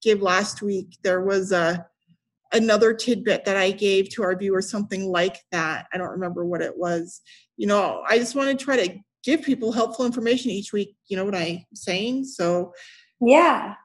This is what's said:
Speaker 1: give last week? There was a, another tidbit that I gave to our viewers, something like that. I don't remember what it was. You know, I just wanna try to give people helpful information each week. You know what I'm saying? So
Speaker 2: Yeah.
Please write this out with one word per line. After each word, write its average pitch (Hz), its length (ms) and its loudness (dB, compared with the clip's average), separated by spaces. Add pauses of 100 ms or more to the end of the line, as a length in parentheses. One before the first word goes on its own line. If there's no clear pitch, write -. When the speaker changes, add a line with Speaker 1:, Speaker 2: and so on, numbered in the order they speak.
Speaker 1:
give 214 180 4
last 196 400 0
week? 202 420 -4
There 185 180 2
was 190 300 0
a, 175 340 0 (680)
another 220 400 4
tidbit 220 520 -2
that 196 120 0
I 190 140 2
gave 196 380 0
to 233 140 -6
our 185 120 0
viewers, 190 340 -2
something 196 420 -6
like 180 400 -2
that. 160 420 -4
I 180 40 -6
don't 180 140 -6
remember 175 340 -6
what 175 160 -4
it 147 160 -6
was. 175 440 -4 (360)
You 208 100 -2
know, 185 400 0
I 214 100 4
just 240 180 0
wanna 277 200 0
try 254 320 0
to 185 80 -8 (280)
give 277 180 2
people 233 300 -2
helpful 233 340 0
information 240 460 0
each 202 220 -6
week. 202 220 -4 (120)
You 190 100 -4
know 190 80 -2
what 202 100 -2
I'm 175 380 -4
saying? 233 520 -4
So 175 480 -2 (480)
Speaker 2:
Yeah. 262 640 6